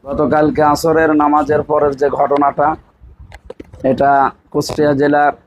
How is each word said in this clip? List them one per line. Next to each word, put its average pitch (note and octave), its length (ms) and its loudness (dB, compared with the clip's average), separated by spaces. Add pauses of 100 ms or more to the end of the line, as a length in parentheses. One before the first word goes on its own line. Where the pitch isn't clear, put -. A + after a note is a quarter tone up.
গতকালকে D3 580 0
আসরের D#3 520 2
নামাজের D3 480 0
পরের D3 320 0
যে C#3 140 -2
ঘটনাটা, C#3+ 640 0 (1080)
এটা C#3 480 2 (200)
কুষ্টিয়া D3 420 -2
জেলার D3 380 2 (160)